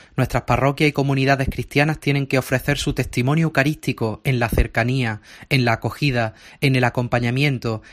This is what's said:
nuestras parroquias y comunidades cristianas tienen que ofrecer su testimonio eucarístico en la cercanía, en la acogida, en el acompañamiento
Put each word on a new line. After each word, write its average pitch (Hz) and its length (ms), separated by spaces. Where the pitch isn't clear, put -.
nuestras - 280
parroquias 135 460
y 139 40
comunidades 135 540
cristianas 143 520
tienen 139 260
que 135 140
ofrecer 135 400
su 147 140
testimonio 135 500
eucarístico 139 800
en 131 160
la 117 100
cercanía, 117 720
en 131 120
la 120 100
acogida, 120 600
en 135 160
el 123 100
acompañamiento 120 1080